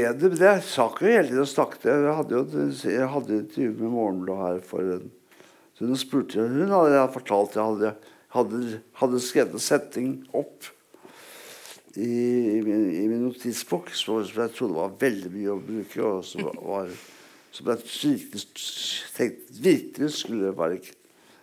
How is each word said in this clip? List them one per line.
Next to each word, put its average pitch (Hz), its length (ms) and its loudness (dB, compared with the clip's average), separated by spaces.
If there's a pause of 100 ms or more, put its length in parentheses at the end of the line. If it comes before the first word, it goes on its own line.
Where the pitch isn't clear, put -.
det, 139 200 4
men 180 80 -2
jeg 190 260 8
sa 117 280 2
ikke - 180 0
hele 190 220 6
tiden 135 160 2
og - 20 -2
snakket. - 380 0
Jeg 143 300 4
hadde 147 200 -2
jo 131 60 2
et, 143 420 -4
jeg 123 240 0
hadde 127 240 -4
et 107 80 2
intervju 113 320 -2
med 113 220 -4
Morgenbladet 95 500 -2
her 90 160 -2
for 92 380 -4
en, - 100 -14 (600)
så - 160 -6
hun 131 100 0
spurte, 120 480 0
hun 139 240 0
hadde 170 240 6
jeg 131 220 4
fortalt, 104 420 0
jeg 107 80 2
hadde, 107 300 0 (380)
hadde, 117 480 -2 (140)
hadde 123 280 2
skrevet 123 340 0
en 117 80 -6
setning 135 480 -2 (180)
opp - 380 -6 (1200)
i, 107 140 -6
i 120 560 2
min, 107 260 2
i 87 160 -2
min 117 240 0
notisbok, - 680 -6
så, 110 300 -2
som 98 180 -10
jeg 117 140 -2
trodde 98 240 -2
var 95 160 -2
veldig 101 340 0
mye 101 240 -4
å 98 80 -4
bruke, 104 400 -8
og 98 220 0
som 85 320 -8
var, 95 340 -6 (600)
som - 200 -12
jeg 117 140 -2
virkelig - 640 -4 (680)
tenkte, - 480 -4
virkelig 147 540 2
skulle 98 400 -2
være 85 280 -2
k-, - 140 -20 (480)